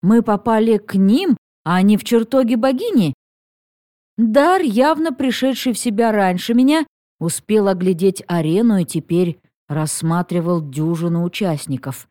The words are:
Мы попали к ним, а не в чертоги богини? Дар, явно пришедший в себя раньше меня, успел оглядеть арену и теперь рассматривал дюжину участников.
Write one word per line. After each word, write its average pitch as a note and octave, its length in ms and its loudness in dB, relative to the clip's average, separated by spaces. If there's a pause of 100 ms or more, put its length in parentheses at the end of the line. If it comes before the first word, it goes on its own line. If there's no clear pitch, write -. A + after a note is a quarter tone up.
Мы A3 200 4
попали A3 560 0
к - 160 -10
ним, A3 420 2 (280)
а F3 180 2
не G#3 140 4
в G3 80 -4
чертоги A#3 520 0
богини? C4 580 0 (1040)
Дар, C#4+ 420 2
явно D4 520 0
пришедший B3+ 600 -2
в G3+ 60 -4
себя A3+ 340 -2
раньше F#3 400 0
меня, C#4 340 2 (320)
успел G3+ 500 -2
оглядеть F#3 600 0
арену F3+ 500 0
и F3 60 0
теперь E3+ 560 -2 (280)
рассматривал E3 920 -2
дюжину E3 640 -4
участников. D3+ 880 -6